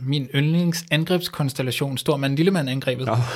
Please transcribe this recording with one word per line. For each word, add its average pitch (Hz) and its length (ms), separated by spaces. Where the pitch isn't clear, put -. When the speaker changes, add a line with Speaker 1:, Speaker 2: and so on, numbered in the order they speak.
Speaker 1:
min 135 320
yndlingsangrebskonstellation, 151 1600
stormand-lillemand-angrebet. 139 1080
Speaker 2:
Nå. 110 100